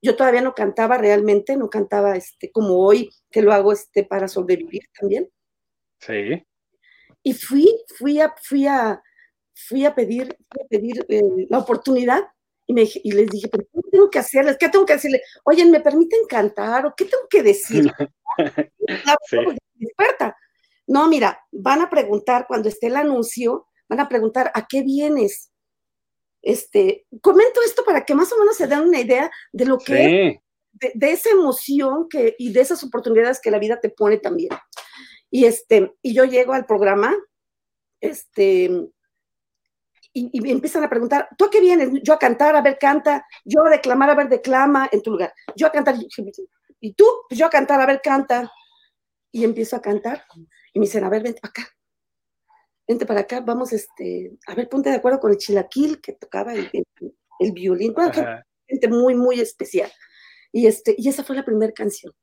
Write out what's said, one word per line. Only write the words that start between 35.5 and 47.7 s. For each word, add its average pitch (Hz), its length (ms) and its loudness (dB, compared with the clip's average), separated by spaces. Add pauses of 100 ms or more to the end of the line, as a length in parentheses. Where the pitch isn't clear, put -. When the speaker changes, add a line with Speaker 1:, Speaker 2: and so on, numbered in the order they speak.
Speaker 1:
y 247 120 -6
yo 262 100 4
llego 254 300 0
al 262 120 -4
programa, 208 480 2 (840)
este, 190 720 0 (1400)
y, 247 180 -8
y 240 100 -6
me 269 100 -4
empiezan 302 320 -2
a 285 60 -4
preguntar, 240 380 -2 (100)
"¿Tú 392 80 2
a 415 40 0
qué 415 100 4
vienes?". 349 300 4 (140)
"Yo 302 100 4
a 302 60 2
cantar". 277 360 2
"A 285 60 4
ver, 269 180 2
canta". 285 460 0 (180)
"Yo 302 220 2
a 320 40 4
declamar". 269 400 2
"A 294 60 4
ver, 285 140 0
declama 269 600 2
en 196 100 0
tu 220 100 -8
lugar". 180 220 -4 (220)
"Yo 311 120 0
a - 40 2
cantar". 285 240 0 (840)
"¿Y 214 140 -12
tú?". 415 120 6 (220)
"Pues 240 100 -12
yo 311 100 2
a - 20 2
cantar". 277 320 2